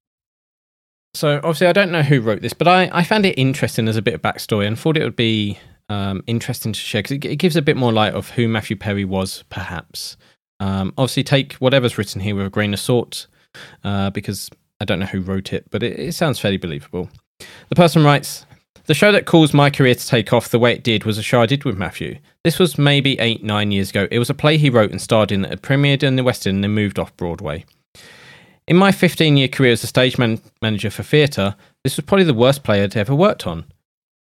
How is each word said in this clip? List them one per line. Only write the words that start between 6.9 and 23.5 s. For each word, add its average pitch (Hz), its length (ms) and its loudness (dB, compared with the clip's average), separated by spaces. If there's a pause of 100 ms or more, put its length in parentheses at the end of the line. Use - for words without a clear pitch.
'cause - 100 -6
it, 139 120 -6
it 143 140 -6
gives 170 180 0
a 160 60 0
bit 147 160 2
more 123 160 2
light 107 200 2
of - 180 -8
who 117 180 0
Matthew 110 260 -4
Perry 101 300 -4
was, 95 440 -6
perhaps. - 680 -14 (420)
Um, 98 380 -2
obviously 135 260 0
take 139 300 0
whatever's 127 440 2
written 101 240 -4
here 101 140 -4
with 98 100 -2
a 95 40 -4
grain 104 240 -2
of - 80 -6
salt, - 460 -2 (580)
uh, 98 240 -2
because 101 400 -8 (320)
I 101 40 -8
don't 95 140 -2
know 98 60 -4
who 95 160 -6
wrote 95 320 -6
it, - 180 -6
but 107 120 -6
it, - 140 -6
it 165 180 -8
sounds 147 220 -2
fairly 98 200 -2
believable. 85 520 -10 (600)
The - 60 -6
person 170 280 4
writes, - 420 0 (420)
"The 156 60 2
show 208 200 4
that 190 120 2
caused 156 280 4
my 143 160 6
career 131 260 2
to - 120 -8
take 117 260 0
off 113 160 2
the 117 100 2
way 117 140 4
it - 100 -10
did 110 220 0
was 110 120 -2
a 107 60 -8
show 120 180 2
I 117 40 4
did 143 180 0
with 107 140 -4
Matthew. - 400 -8 (260)
This 165 160 0
was 180 180 2
maybe 139 420 2
eight, 113 220 0
nine 104 300 -2